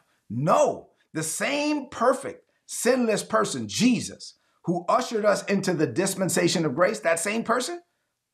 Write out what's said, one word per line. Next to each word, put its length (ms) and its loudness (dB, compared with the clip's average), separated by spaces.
No. 600 2
The 100 -4
same 680 -2
perfect, 560 -2
sinless 580 0
person, 460 -2
Jesus, 640 0
who 240 -2
ushered 340 0
us 220 2
into 280 0
the 140 2
dispensation 800 0
of 100 -2
grace, 240 2
that 200 2
same 260 -2
person 360 -2